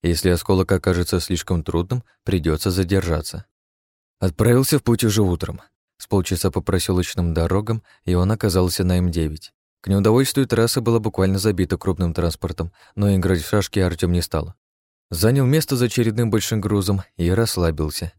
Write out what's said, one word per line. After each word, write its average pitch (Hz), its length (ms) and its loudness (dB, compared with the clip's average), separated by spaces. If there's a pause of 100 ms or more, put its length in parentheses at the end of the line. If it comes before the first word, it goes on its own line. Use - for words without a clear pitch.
Если 87 260 0
осколок 92 420 0
окажется 87 500 0
слишком 85 420 -4
трудным, 87 420 -4 (200)
придется 82 460 0
задержаться. 87 760 -2 (720)
Отправился 120 600 2
в - 40 -2
путь 120 220 2
уже 107 180 2
утром. - 380 -2 (380)
С - 80 -20
полчаса 95 440 0
по 92 100 -2
проселочным 90 720 0
дорогам, 98 500 0 (220)
и 90 100 0
он 90 160 2
оказался 92 540 0
на 90 140 2
М 90 120 2
девять. 78 420 -4 (280)
К - 80 -12
неудовольствию 113 580 2
трасса 117 340 0
была 117 180 2
буквально 95 400 0
забита 92 400 0
крупным 87 340 -2
транспортом, 85 600 -4 (240)
но 101 180 2
играть 92 280 2
в - 60 -12
шашки 104 300 0
Артем 87 340 0
не 87 80 2
стал. 82 340 -6 (560)
Занял 120 360 2
место 143 300 0
за 120 100 2
очередным 113 440 0
большим 107 300 -2
грузом 98 420 0 (140)
и 87 140 2
расслабился. 82 880 0